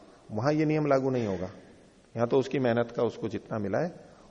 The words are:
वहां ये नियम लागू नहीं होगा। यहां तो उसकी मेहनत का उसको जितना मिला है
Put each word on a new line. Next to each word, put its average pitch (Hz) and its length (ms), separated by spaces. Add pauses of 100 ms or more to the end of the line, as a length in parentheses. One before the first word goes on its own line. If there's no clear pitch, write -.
(320)
वहां 117 220
ये 156 120
नियम 151 200
लागू 135 240
नहीं 120 180
होगा। 92 220 (680)
यहां 117 120
तो 135 120
उसकी 139 200
मेहनत 117 320
का - 120
उसको 110 260
जितना 110 300
मिला 101 180
है 165 180 (360)